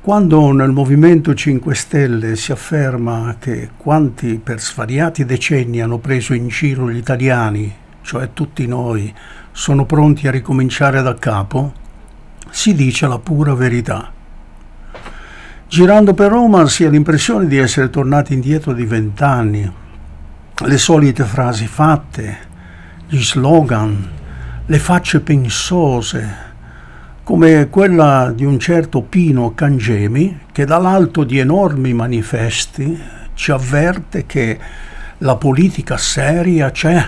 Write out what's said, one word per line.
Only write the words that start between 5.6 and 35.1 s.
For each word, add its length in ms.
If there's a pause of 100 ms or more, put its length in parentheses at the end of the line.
hanno 180
preso 360
in 160
giro 420
gli 60
italiani, 760 (280)
cioè 320
tutti 340
noi, 480 (380)
sono 320
pronti 420
a 40
ricominciare 680
da 140
capo, 560 (760)
si 260
dice 320
la 100
pura 360
verità. 580 (1600)
Girando 440
per 180
Roma 360
si 160
ha 60
l'impressione 580
di 100
essere 320
tornati 440
indietro 400
di 100
vent'anni. 880 (960)
Le 120
solite 460
frasi 420
fatte, 720 (720)
gli 140
slogan, 880 (560)
le 140
facce 420
pensose, 1300 (720)
come 460
quella 680
di 80
un 160
certo 420
Pino 520
Cangemi, 880 (100)
che 140
dall'alto 580
di 160
enormi 540
manifesti 1080 (320)
ci 200
avverte 720
che 340 (600)